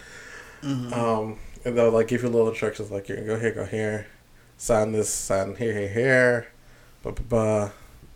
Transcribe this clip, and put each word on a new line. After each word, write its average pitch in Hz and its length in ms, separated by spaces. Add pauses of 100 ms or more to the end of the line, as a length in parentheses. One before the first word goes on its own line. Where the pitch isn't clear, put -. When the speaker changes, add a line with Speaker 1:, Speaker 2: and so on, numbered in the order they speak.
(640)
Speaker 1:
Mm-hmm. 127 300
Speaker 2:
Um, 110 460 (260)
and 120 140
they'll, 117 120
like, 113 180
give 120 160
you 123 40
little 117 200
instructions, 107 420
like, 98 180
"You 101 60
can 107 120
go 110 120
here, 113 140
go 104 120
here, 107 440 (500)
sign 110 340
this, 107 160
sign 98 480
here, 113 160
here, 101 160
here, 123 600 (540)
blah, - 100
blah, - 160
blah." 107 420 (460)